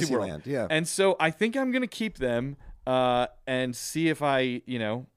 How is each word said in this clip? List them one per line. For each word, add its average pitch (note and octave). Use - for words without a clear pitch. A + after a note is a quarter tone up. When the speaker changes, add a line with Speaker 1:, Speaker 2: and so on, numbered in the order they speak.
Speaker 1:
fantasy C#3
Speaker 2:
world. -
Speaker 1:
land, D#2
yeah. B2
Speaker 2:
And D#3+
so G3
I D#3+
think A3+
I'm C4
gonna B3+
keep -
them, B2+
uh, B2+
and B2+
see D#3+
if D3+
I, C3
you B2
know A2+